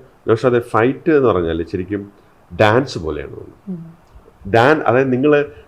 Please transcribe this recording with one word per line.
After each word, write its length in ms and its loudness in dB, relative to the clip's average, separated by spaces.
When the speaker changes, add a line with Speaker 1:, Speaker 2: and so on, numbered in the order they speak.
Speaker 1:
"നൗഷാദെ, 320 2
ഫൈറ്റ് 520 -2
എന്ന് 160 4
പറഞ്ഞാൽ 340 -2
ശരിക്കും 500 -8
ഡാൻസ് 380 2
പോലെയാണ്." 380 -8
Speaker 2:
ഉം. 360 -14
Speaker 1:
ഡാൻ-, 320 4
അതായത് 300 0
നിങ്ങള്, 320 2